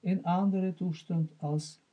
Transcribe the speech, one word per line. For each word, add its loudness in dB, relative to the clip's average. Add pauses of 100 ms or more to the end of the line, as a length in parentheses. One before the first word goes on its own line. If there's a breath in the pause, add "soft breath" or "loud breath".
een 0
andere 2
toestand -2
als -4 (120)